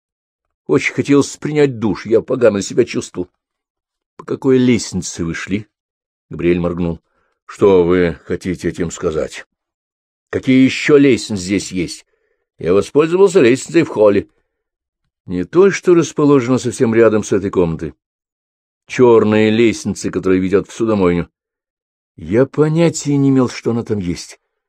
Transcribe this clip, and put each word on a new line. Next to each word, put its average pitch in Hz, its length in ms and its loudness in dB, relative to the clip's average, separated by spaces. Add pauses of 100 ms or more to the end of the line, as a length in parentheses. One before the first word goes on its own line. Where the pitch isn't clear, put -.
(680)
Очень - 280 0
хотелось 139 440 0
принять 147 400 -2
душ. 104 280 -4
Я 107 140 2
погано 113 400 0
себя 117 240 -2
чувствовал». - 440 -10 (880)
«По - 80 -20
какой 131 340 0
лестнице 104 640 -2
вы 82 100 -6
шли?» 104 320 -8 (640)
Габриэль 85 320 -2
моргнул. 85 400 -4 (460)
«Что 95 380 2
вы 87 420 0
хотите 87 420 -6
этим 82 220 -6
сказать?» 78 560 -8 (840)
Какие 131 340 2
ещё 143 320 0
лестницы 110 460 2
здесь 92 300 -4
есть? 87 340 -8 (520)
Я 160 160 -2
воспользовался 180 640 2
лестницей 139 420 2
в - 60 -4
холле. 101 400 2 (960)
Не 90 180 -6
той, 185 260 2
что - 240 2
расположена 143 640 2
совсем 117 360 -2
рядом 110 280 4
с - 100 -4
этой 98 180 -2
комнатой. 82 440 -4 (920)
Чёрные 107 640 4
лестницы, 107 600 -2
которая 92 280 0
ведёт 92 300 -2
в - 40 -20
судомойню. 92 580 -2 (880)
Я 107 300 0
понятия 151 720 0
не 139 120 2
имел, 131 200 2
что - 220 -6
она 113 140 -4
там 107 140 -4
есть. 87 420 -10 (280)